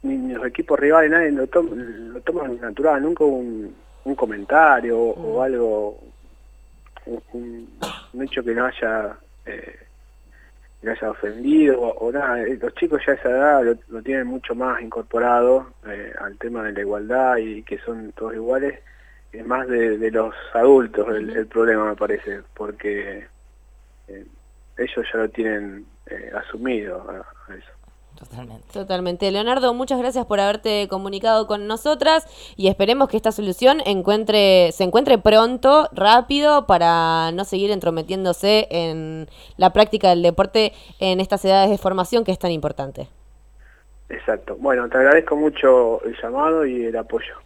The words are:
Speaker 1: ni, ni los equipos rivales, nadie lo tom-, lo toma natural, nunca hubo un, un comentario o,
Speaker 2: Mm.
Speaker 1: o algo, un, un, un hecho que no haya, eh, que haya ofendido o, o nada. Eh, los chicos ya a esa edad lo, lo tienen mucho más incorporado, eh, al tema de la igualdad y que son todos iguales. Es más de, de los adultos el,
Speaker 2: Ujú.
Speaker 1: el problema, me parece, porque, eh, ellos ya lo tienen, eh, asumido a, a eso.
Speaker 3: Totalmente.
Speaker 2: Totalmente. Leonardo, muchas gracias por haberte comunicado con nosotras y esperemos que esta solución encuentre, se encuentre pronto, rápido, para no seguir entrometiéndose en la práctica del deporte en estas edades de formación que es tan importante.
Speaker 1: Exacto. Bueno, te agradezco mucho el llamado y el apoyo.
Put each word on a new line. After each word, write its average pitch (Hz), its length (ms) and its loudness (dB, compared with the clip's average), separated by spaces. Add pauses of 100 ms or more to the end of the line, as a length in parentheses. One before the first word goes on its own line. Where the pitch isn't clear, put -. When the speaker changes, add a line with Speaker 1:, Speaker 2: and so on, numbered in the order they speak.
Speaker 1:
ni, 269 120 -2
ni 254 180 -6
los 123 120 -8
equipos 156 320 -2
rivales, 151 320 4
nadie 160 220 2
lo 131 160 -2
tom-, 170 260 0
lo 117 460 -12
toma 165 260 -6
natural, 131 560 -2
nunca 160 220 0
hubo 139 140 2
un, 113 360 -10 (280)
un 135 120 -6
comentario 120 840 2
o, 117 180 0
Speaker 2:
Mm. 170 80 -12 (120)
Speaker 1:
o 127 60 0
algo, 110 560 -2 (1080)
un, 117 160 -12 (120)
un, 117 360 -16 (440)
un 127 100 -10
hecho 135 180 -8
que 117 120 -4
no 120 100 -2
haya, 110 520 -4 (280)
eh, - 320 -16 (1040)
que 110 100 -6
haya 110 200 -6
ofendido 131 720 2
o, 113 260 -4
o 120 60 -2
nada. 123 300 -2
Eh, 120 180 -4
los - 160 -6
chicos 156 300 -2
ya 139 60 2
a 131 40 2
esa - 120 -4
edad 139 360 4
lo, 117 100 2 (140)
lo 113 140 -14
tienen 131 240 -4
mucho 123 280 -8
más 123 260 -4
incorporado, 120 840 0 (200)
eh, 104 320 -14
al 101 200 -12
tema 117 240 -8
de 107 100 -6
la 101 80 -8
igualdad 113 560 0
y 110 260 -6
que - 160 -10
son 113 340 -12
todos 110 220 -10
iguales. 127 460 -4 (520)
Es 113 140 -16
más 127 220 -4
de, 113 300 0
de 110 120 -2
los 110 240 -2 (200)
adultos 117 600 4
el, 107 160 -6
Speaker 2:
Ujú. 113 80 -4
Speaker 1:
el 110 80 -4
problema, 110 440 2
me 104 60 -6
parece, 104 440 -6 (140)
porque, 104 720 -10 (800)
eh, 98 180 -20 (520)
ellos 120 340 -4
ya 113 60 -4
lo 110 100 -2
tienen, 104 560 -6 (220)
eh, - 280 -14
asumido 107 720 -6
a, 95 440 -18
a - 20 -16
eso. - 140 -20 (500)
Speaker 3:
Totalmente. 117 540 -20
Speaker 2:
Totalmente. 185 580 -4
Leonardo, 240 420 2
muchas 254 260 -2
gracias 247 280 -4
por 202 140 0
haberte 208 480 0
comunicado 196 580 0
con 208 220 -4
nosotras 302 580 0 (280)
y 190 140 2
esperemos 233 400 2
que - 80 -4
esta 220 160 0
solución 226 540 2
encuentre, 196 840 4
se 190 120 -2
encuentre 233 320 4
pronto, 240 760 4
rápido, 277 720 4
para 165 680 2
no 190 120 -4
seguir 196 260 -2
entrometiéndose 190 1000 0
en 160 580 -6 (280)
la 185 160 4
práctica 208 380 4
del 175 120 4
deporte 196 500 2 (260)
en 185 220 0
estas 190 260 -2
edades 190 240 6
de 202 80 0
formación 190 460 0
que 190 80 -2
es 180 60 -2
tan 180 120 -2
importante. 143 580 -6 (1040)
Speaker 1:
Exacto. - 480 -6
Bueno, 123 320 0
te 131 80 0
agradezco 147 380 4
mucho 131 680 2
el 117 160 -6
llamado 151 460 -2
y 123 200 -4
el 113 100 -6
apoyo. 113 380 -6 (120)